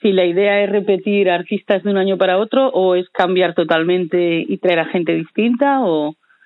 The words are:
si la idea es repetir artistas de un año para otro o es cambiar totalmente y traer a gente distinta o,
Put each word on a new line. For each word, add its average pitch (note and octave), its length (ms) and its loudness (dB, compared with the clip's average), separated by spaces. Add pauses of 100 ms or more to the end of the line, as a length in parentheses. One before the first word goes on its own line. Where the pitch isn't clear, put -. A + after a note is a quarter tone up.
si G#3 120 0
la F#3+ 120 2
idea G3+ 360 2
es G3+ 80 0
repetir G3+ 600 0
artistas F3+ 540 -2
de G3+ 60 -2
un G3 80 0
año F#3+ 200 0
para F#3 200 2
otro C4 300 0
o F#3 280 2
es F3+ 140 -2
cambiar F#3 460 0
totalmente E3+ 920 0
y F#3+ 100 -4
traer F3 220 0
a D#3+ 60 -2
gente E3+ 280 -2
distinta A#3+ 680 0
o, D#3 320 -2 (320)